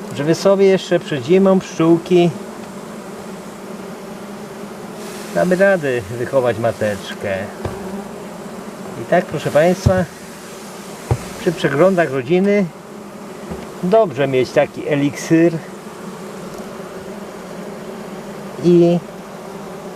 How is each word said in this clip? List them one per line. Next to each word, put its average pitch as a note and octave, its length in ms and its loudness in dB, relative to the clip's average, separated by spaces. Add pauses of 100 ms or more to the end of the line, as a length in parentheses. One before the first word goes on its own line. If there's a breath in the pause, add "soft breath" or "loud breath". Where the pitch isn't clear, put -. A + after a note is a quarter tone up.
(180)
żeby D3+ 180 4
sobie G3 300 6
jeszcze F3+ 340 4
przed C3 260 -4
zimą F#3+ 340 6
pszczółki E3+ 680 4 (3000)
dały F3+ 200 4
rady F3 460 4 (160)
wychować B2 400 2
mateczkę. G#2+ 800 -2 (1600)
I A#2 80 -10
tak, F3+ 160 4
proszę - 260 -4
Państwa, F3+ 540 4 (1400)
przy F3+ 60 2
przeglądach E3 600 2
rodziny F#3 540 2 (1160)
dobrze F3+ 440 4
mieć B2+ 220 4
taki - 380 0
eliksir D#3+ 720 4 (3000)
i F3 360 8 (960)